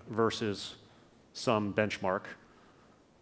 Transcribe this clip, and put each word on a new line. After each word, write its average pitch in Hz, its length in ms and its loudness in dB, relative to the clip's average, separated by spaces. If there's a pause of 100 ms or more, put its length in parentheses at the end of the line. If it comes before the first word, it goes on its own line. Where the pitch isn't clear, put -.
versus 110 640 0 (580)
some 104 400 0
benchmark. 98 500 0 (1000)